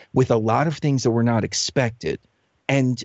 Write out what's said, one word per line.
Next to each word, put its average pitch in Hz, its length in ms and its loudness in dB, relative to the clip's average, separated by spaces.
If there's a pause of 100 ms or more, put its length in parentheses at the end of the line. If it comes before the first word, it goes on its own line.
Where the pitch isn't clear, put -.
(140)
with 131 160 2
a 123 80 4
lot 113 280 2
of 160 120 -4
things 139 240 0
that 120 80 2
were 117 120 2
not 117 220 2
expected. - 760 -4 (520)
And 127 340 0